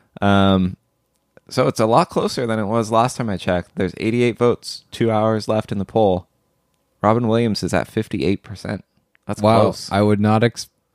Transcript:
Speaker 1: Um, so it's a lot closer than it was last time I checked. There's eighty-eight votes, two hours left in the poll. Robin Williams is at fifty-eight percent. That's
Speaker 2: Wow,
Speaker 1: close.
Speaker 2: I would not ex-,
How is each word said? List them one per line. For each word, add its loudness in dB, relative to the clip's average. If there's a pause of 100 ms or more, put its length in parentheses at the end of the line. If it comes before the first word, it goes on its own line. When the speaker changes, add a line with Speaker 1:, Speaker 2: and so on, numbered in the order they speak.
(200)
Speaker 1:
Um, 2 (720)
so 0
it's -4
a 2
lot 2
closer -4
than -4
it -4
was -2
last 0
time -6
I -4
checked. -4
There's -4
eighty-eight 0
votes, -2
two 0
hours 0
left -2
in -6
the -4
poll. 2 (720)
Robin 2
Williams 0
is -4
at 0
fifty-eight -2
percent. -12 (400)
That's -8
Speaker 2:
Wow, 4
Speaker 1:
close. -2
Speaker 2:
I 2
would 2
not 2
ex-, -4 (260)